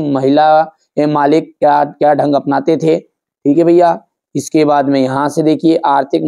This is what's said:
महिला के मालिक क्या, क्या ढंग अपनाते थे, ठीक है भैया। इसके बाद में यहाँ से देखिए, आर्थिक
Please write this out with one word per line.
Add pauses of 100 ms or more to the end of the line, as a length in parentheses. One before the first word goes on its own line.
(100)
महिला
के
मालिक
क्या,
क्या
ढंग
अपनाते
थे,
ठीक
है
भैया। (360)
इसके
बाद
में
यहाँ
से
देखिए,
आर्थिक